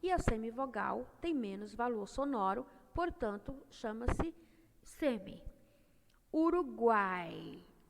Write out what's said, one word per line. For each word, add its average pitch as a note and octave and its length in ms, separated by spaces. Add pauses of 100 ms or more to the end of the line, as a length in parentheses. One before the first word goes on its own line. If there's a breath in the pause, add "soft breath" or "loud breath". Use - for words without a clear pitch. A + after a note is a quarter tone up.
E F4+ 100
a F4+ 60
semivogal A3+ 880 (140)
tem E4+ 140
menos G#3 420
valor A3+ 320
sonoro, B3 580 (280 loud breath)
portanto, B3 600 (140)
chama-se A#3 640 (480 loud breath)
semi. - 640 (880 soft breath)
Uruguai G#3+ 1300 (240)